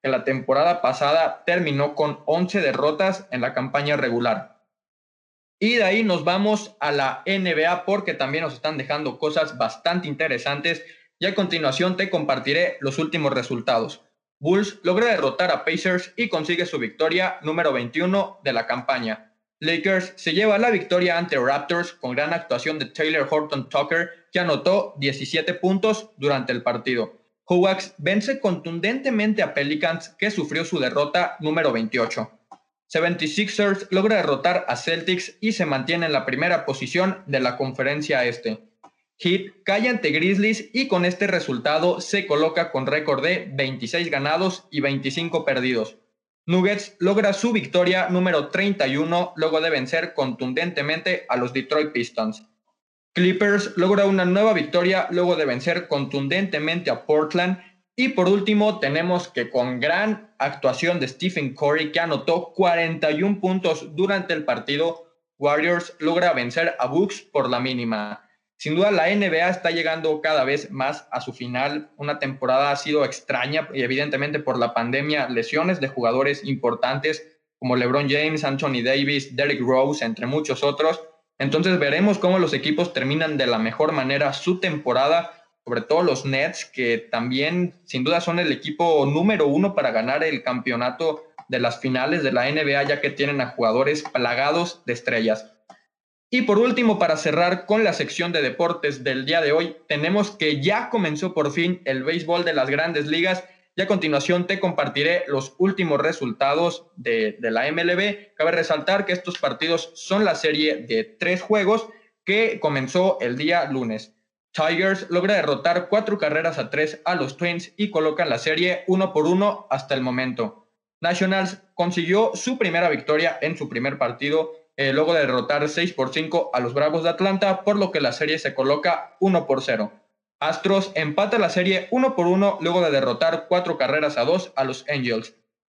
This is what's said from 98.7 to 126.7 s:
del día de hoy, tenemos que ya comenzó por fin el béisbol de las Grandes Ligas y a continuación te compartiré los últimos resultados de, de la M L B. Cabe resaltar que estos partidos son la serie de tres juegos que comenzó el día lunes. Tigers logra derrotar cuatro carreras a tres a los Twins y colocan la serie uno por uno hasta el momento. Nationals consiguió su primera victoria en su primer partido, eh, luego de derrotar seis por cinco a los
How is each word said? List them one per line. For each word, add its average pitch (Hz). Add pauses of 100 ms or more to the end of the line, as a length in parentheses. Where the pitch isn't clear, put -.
del 131
día 165
de 147
hoy, 165 (140)
tenemos 180
que 147
ya 214
comenzó 180
por 147
fin 175
el 135
béisbol 165
de 165
las 135
Grandes 147
Ligas 175 (320)
y 180
a 190
continuación 175
te 196
compartiré 160
los 143
últimos 180
resultados 147
de, 113
de 117
la 131
M 160
L 175
B. 202
Cabe 160
resaltar 165
que 180
estos 180
partidos 160
son 202
la 175
serie 151
de 117
tres 180
juegos 214 (340)
que 220
comenzó 160
el 123
día 160
lunes. 123 (380)
Tigers 175
logra 180
derrotar 170
cuatro 208
carreras 156
a 110
tres 151
a 180
los 139
Twins 175
y 208
colocan 156
la 117
serie 175
uno 185
por 151
uno 202
hasta 135
el 131
momento. 127 (320)
Nationals 185 (120)
consiguió 175
su 254
primera 175
victoria 151
en 156
su 139
primer 135
partido, 143 (240)
eh, 139
luego 156
de 160
derrotar 139
seis 175
por 131
cinco 160
a 123
los 120